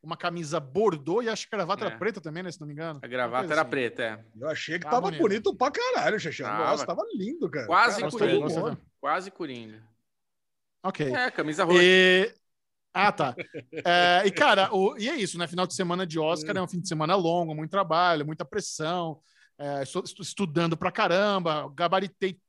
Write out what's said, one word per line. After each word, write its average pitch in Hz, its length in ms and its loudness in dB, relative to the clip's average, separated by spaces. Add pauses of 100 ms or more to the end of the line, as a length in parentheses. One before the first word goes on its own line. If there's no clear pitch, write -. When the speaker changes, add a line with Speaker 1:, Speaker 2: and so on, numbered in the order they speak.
Speaker 1:
uma 160 160 -8
camisa 170 440 -4
bordô 160 600 0
e 233 80 -2
acho - 200 -6
que - 60 -10
a 214 40 -4
gravata 190 260 -2
Speaker 2:
É. 196 40 -2
Speaker 1:
era 113 100 -8
preta 190 220 -4
também, 160 220 -10
né, 185 100 -8
se - 80 -16
não 151 60 -12
me 147 80 -12
engano. 156 280 -10
Speaker 2:
A 131 60 -14
gravata 123 280 -2
Speaker 1:
Uma 147 120 -2
coisa 156 60 0
Speaker 2:
era 156 80 4
Speaker 1:
assim. 156 80 0
Speaker 2:
preta, 127 320 -2
é. 110 220 -6 (160)
Speaker 3:
Eu 139 80 -6
achei 156 300 -6
que 175 60 -8
Speaker 1:
Tava 156 120 0
Speaker 3:
tava 185 100 0
Speaker 1:
bonito. 156 160 -2
Speaker 3:
bonito 220 340 0
pra 269 140 2
caralho, 269 500 0
Xexé. 151 240 -8
Speaker 2:
Tava. 107 200 0
Speaker 3:
Nossa, 139 220 2
tava 185 160 -4 (120)
lindo, 226 360 -4
cara. 127 160 -6
Speaker 2:
Quase 196 340 4
Speaker 3:
Cara, - 100 -2
Speaker 1:
Gostei, - 180 0
Speaker 2:
coringa. - 160 4
Speaker 1:
gostei. - 180 -2
Speaker 3:
bom. 156 140 -4 (240)
Speaker 2:
Quase 180 300 -2
coringa. 117 520 -12 (1000)
Speaker 1:
Ok. 156 320 -2
Speaker 2:
É, 254 160 0
camisa 156 340 -2
roxa. 175 180 8
Speaker 1:
E... 185 520 6 (580)
Ah, 196 200 4
tá. 135 220 -2 (500)
É, 175 420 6
e, 196 40 6
cara, 196 440 4
o... 196 240 2
e 220 100 -4
é 330 80 -2
isso, 185 220 -4
né? 175 80 -4
Final 180 200 -2
de - 80 -8
semana 180 320 -2
de 160 120 -6
Oscar 156 380 -2
Speaker 3:
Hum. - 40 -2
Speaker 1:
é - 20 -2
um 180 60 -4
fim 175 120 -6
de - 80 -8
semana 156 280 0
longo, 170 380 0
muito 151 160 -8
trabalho, 170 560 2
muita 156 180 -6
pressão. 160 760 -6 (400)
É, 143 240 -6
estou 156 220 -6
estu-, - 180 -14
estudando 165 540 -2
pra 180 160 -2
caramba, 175 840 0
gabaritei 190 640 -2 (100)